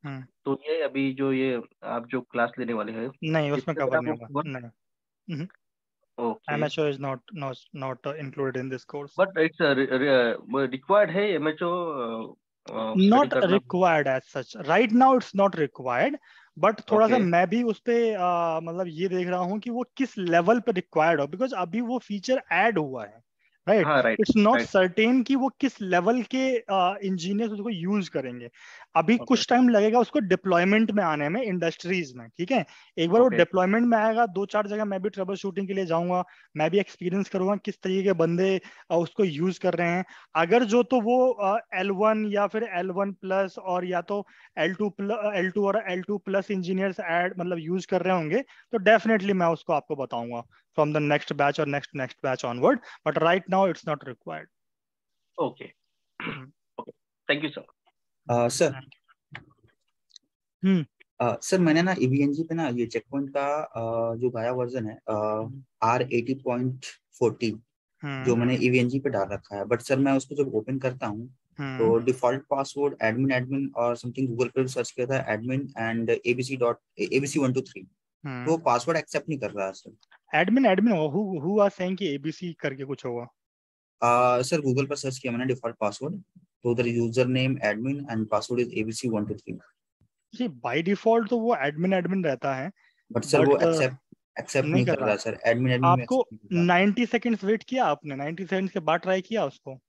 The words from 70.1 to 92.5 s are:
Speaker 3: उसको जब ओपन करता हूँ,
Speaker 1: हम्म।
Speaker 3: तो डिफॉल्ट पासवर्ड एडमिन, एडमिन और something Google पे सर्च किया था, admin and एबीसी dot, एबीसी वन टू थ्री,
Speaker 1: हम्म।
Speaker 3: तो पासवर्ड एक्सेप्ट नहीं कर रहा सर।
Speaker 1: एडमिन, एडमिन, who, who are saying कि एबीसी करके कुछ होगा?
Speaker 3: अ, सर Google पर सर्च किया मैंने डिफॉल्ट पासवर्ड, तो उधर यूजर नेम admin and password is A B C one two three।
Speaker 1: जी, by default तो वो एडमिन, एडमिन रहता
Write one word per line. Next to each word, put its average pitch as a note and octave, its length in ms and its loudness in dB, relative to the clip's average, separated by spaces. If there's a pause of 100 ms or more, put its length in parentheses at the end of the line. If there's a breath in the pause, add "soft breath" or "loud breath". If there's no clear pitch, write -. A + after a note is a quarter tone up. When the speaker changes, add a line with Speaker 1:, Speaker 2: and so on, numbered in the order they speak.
Speaker 3:
उसको C3+ 220 -2
जब C3+ 200 -2
ओपन C3 240 -2
करता B2+ 280 -4
हूँ, A2+ 300 -10 (220)
Speaker 1:
हम्म। C3+ 180 -8
Speaker 3:
तो A2+ 200 4
डिफॉल्ट B2+ 440 0
पासवर्ड C#3 600 -4
एडमिन, A#2+ 300 0
एडमिन C3+ 440 -2
और A#2+ 220 0
something B2 340 -6
Google A#2+ 180 0
पे C3 180 0
सर्च B2+ 240 -4
किया B2 160 -4
था, C3 200 -2
admin A#2 320 -4
and A2+ 500 -4 (180)
एबीसी B2+ 300 -2
dot, A#2 180 2 (240)
एबीसी C3+ 400 0
वन C3 140 2
टू C3 80 0
थ्री, - 260 -16 (380)
Speaker 1:
हम्म। B2 200 -8
Speaker 3:
तो D#3+ 120 2
पासवर्ड D#3+ 400 2
एक्सेप्ट D3+ 320 -4
नहीं C#3 100 -4
कर G#2 120 -6
रहा G2 200 -4
सर। - 240 -20 (400 soft breath)
Speaker 1:
एडमिन, G#3 300 4
एडमिन, G3+ 280 4
who, D#3+ 520 -2
who G3+ 160 0
are G3+ 160 2
saying F#3 200 -4
कि D#3+ 180 -4
एबीसी D#3 380 -8
करके C3+ 300 -6
कुछ C3+ 220 -10
होगा? A#2+ 220 -8 (720)
Speaker 3:
अ, B2 400 4
सर D3+ 200 0
Google C3+ 280 0
पर C#3+ 60 -4
सर्च C3 220 -6
किया B2 160 -6
मैंने B2 120 -4
डिफॉल्ट A#2+ 300 -4
पासवर्ड, C#3 460 -6 (420)
तो A#2+ 80 0
उधर A#2+ 160 0
यूजर A#2 380 0
नेम C3 300 0
admin A#2 500 -2
and A2 160 -4 (120)
password A#2+ 260 -2
is A#2 180 -2
A A2 60 -4
B A2 80 -6
C A2+ 200 -4
one G#2 120 -2
two G#2 120 -6
three। - 220 -14 (800)
Speaker 1:
जी, B3 120 -4
by C3 360 -4
default A3 460 2
तो A#3+ 100 0
वो A3+ 160 2
एडमिन, D3+ 380 0
एडमिन F#3 300 0
रहता C#3 320 -2